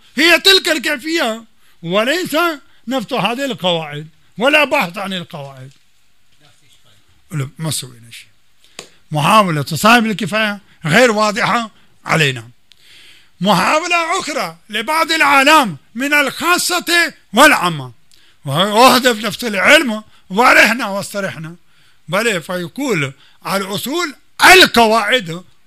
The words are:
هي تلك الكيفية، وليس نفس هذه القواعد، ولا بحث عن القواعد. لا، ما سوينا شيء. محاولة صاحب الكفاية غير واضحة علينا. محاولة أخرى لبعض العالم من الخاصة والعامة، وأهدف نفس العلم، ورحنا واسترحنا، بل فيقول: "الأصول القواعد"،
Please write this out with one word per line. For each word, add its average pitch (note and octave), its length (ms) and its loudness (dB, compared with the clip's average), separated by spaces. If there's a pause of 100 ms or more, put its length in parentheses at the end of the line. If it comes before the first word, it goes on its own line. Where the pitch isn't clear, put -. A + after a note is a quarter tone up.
(160)
هي E4 240 4
تلك F#4+ 280 2
الكيفية، D4 760 -4 (380)
وليس A#3+ 540 -2 (520)
نفس B3+ 240 -6
هذه A#3+ 320 -4
القواعد، D#3+ 600 -6 (320)
ولا C#4+ 260 2
بحث C4 340 -4
عن F#3+ 140 -8
القواعد. C#3 580 -14 (1600)
لا، C#3+ 180 -6 (100)
ما D#3+ 120 -6
سوينا A#2 400 -12
شيء. - 180 -20 (840)
محاولة D#3+ 520 2
صاحب A3 440 2
الكفاية G#3 540 -4 (240)
غير A3+ 260 4
واضحة G#3+ 600 -2 (340)
علينا. C3 440 -2 (920)
محاولة D#4+ 800 0
أخرى G3+ 360 -6 (120)
لبعض D4+ 440 -2
العالم C#4+ 640 4 (180)
من C#4 180 -4
الخاصة E4 1000 0 (180)
والعامة، F3 600 2 (520)
وأهدف A3 800 2
نفس A3 200 -6
العلم، G#3+ 580 2 (280)
ورحنا B3 560 2
واسترحنا، F3+ 720 -8 (520)
بل G3 340 -2
فيقول: F3+ 720 -6 (340)
"الأصول G#3 680 -6 (300)
القواعد"، A3+ 1000 4 (220)